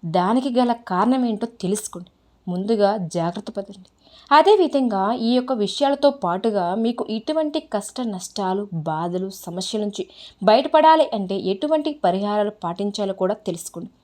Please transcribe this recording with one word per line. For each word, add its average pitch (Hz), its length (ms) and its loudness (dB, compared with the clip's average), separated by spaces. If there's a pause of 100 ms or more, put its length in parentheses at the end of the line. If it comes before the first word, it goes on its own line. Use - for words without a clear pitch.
దానికి 190 540 0
గల 240 140 2
కారణం 233 520 0
ఏంటో 226 220 -2
తెలుసుకోండి. 185 640 -6 (400)
ముందుగా 202 460 2
జాగ్రత్త 175 540 -4
పడండి. 196 380 -12 (440)
అదేవిధంగా 277 800 4
ఈ 233 220 0
యొక్క 254 180 0
విషయాలతో 277 580 2
పాటుగా 190 640 -2
మీకు 226 360 -2
ఇటువంటి 302 500 -2
కష్ట 220 400 -8
నష్టాలు, 202 720 -4
బాధలు, 170 580 -4
సమస్యల 190 520 -8
నుంచి 208 260 -6 (340)
బయటపడాలి 302 720 6
అంటే 196 220 -4
ఎటువంటి 294 680 -2
పరిహారాలు 202 460 0
పాటించాలో 202 640 -6
కూడా 190 200 0
తెలుసుకోండి. - 560 -10 (120)